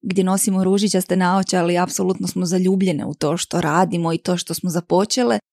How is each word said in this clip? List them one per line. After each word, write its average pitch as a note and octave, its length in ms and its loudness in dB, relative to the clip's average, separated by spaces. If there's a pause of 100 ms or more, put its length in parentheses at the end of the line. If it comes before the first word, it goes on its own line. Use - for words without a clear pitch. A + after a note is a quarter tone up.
gdje F#3 220 0
nosimo F#3+ 400 0
ružičaste F#3 520 2
naočale F#3 580 0
i F3 40 2
apsolutno F3+ 500 -2
smo F3+ 180 -4
zaljubljene F#3 600 0
u - 80 -6
to D#3 240 -2
što - 240 -4
radimo E3+ 520 0
i E3 40 -2
to F3+ 200 -2
što - 160 -8
smo F3+ 160 -4
započele G#3 680 0 (140)